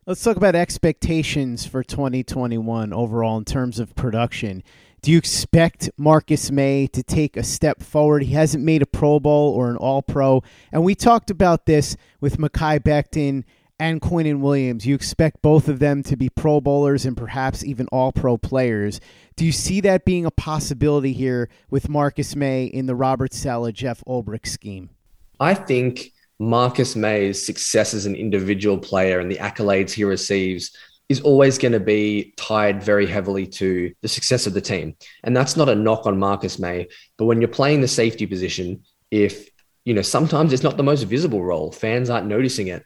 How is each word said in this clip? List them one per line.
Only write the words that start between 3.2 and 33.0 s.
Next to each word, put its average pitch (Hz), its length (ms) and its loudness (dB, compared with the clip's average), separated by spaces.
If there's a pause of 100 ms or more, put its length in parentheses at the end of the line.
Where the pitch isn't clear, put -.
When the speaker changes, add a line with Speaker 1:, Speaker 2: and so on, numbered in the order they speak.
Speaker 1:
in 110 60 -6
terms 123 340 -4
of 120 160 -6
production. 110 720 -4 (380)
Do 147 100 0
you 165 60 8
expect - 800 0
Marcus 151 520 2
Maye 139 380 2
to 131 160 -6
take 156 340 -2
a 120 60 -4
step - 400 -2
forward? 151 400 4
He 127 100 -2
hasn't 156 300 2
made 160 180 4
a 143 40 4
Pro 147 340 2
Bowl 147 320 4
or 120 180 0
an 120 80 -4
All-Pro. 135 640 2 (280)
And 160 120 2
we 196 120 2
talked 233 340 4
about 175 380 2
this 151 280 2 (240)
with 143 180 -2
Mekhi 151 420 0
Becton 147 640 0 (360)
and 160 220 -2
Quinnen 160 380 0
Williams. 131 480 0
You 139 80 2
expect - 480 -2
both 151 240 6
of 143 100 0
them 143 260 2
to - 140 -4
be 127 120 -2
Pro 151 300 0
Bowlers 143 460 2
and 127 100 -4
perhaps 123 480 -6
even 127 280 -6
All-Pro 127 460 0
players. 110 640 -2 (360)
Do 165 100 0
you 160 60 2
see 190 300 -2
that 190 220 4
being 180 220 2
a 160 60 -2
possibility 147 840 0
here 123 340 -2 (220)
with 135 200 -2
Marcus 143 460 -2
Maye 135 300 -2
in 131 220 -6
the 127 80 -2
Robert 131 380 -2
Saleh, 120 420 -6
Jeff 123 320 -8
Ulbrich 110 400 -8
scheme? 95 420 -12 (500)
Speaker 2:
I 160 140 2
think 127 580 -2 (280)
Marcus 120 560 0
Maye's 104 500 -2
success - 480 -2
as 104 140 -6
an 98 80 -4
individual 98 640 0
player 92 400 0
and 90 120 -4
the 95 60 -6
accolades 98 540 -2
he 107 120 -4
receives 92 720 -2 (340)
is 143 120 0
always 139 360 6
gonna 117 220 2
be 104 560 0
tied 104 480 0
very 101 240 4